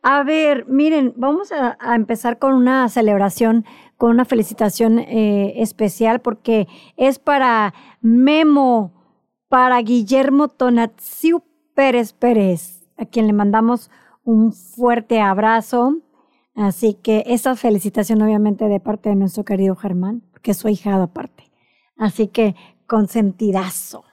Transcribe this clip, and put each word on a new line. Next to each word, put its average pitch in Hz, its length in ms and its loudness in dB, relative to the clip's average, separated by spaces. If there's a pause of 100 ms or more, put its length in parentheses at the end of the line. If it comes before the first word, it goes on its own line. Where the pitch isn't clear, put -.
A 277 180 2
ver, 294 440 0
miren, 277 480 2
vamos 294 380 -2
a, 262 260 -2
a 240 160 -2
empezar 233 420 -2
con 269 160 0
una 254 360 2
celebración, 220 760 0 (320)
con 233 140 2
una 240 140 2
felicitación, 226 760 0
eh, 208 640 -2
especial, 220 580 -2
porque 220 480 -2 (300)
es 262 220 0
para 240 540 0 (280)
Memo, 262 920 2 (540)
para 254 340 2
Guillermo 262 680 2
Tonatiu 247 920 -2 (320)
Pérez 240 380 0
Pérez, 202 760 -2 (120)
a 254 80 -10
quien 220 220 0
le 214 60 2
mandamos 220 560 0 (340)
un 226 280 2
fuerte 240 680 -2
abrazo. 226 800 0 (520)
Así 202 420 -2
que 214 300 -2
esa 247 300 -2
felicitación, 214 680 -2
obviamente, 214 460 0
de 202 120 0
parte 214 300 -6
de 208 60 0
nuestro 196 300 -2
querido 190 300 -2
Germán, 196 460 -6 (200)
que 220 100 -4
es 190 60 0
su - 100 -6
ahijado 196 360 -2
aparte. - 480 -12 (440)
Así 220 320 -2
que 214 280 -2 (320)
consentidazo. 202 1300 -4